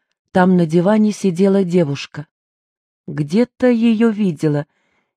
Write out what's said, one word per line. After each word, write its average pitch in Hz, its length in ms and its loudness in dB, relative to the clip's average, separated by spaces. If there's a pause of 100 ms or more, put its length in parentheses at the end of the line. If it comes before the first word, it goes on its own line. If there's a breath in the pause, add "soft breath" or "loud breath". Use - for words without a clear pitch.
(320)
Там 185 260 2
на 170 80 2
диване 196 480 0
сидела 196 500 0
девушка. 160 640 -4 (800)
«Где-то 165 600 -2
ее 233 420 2
видела. 160 560 -2 (520)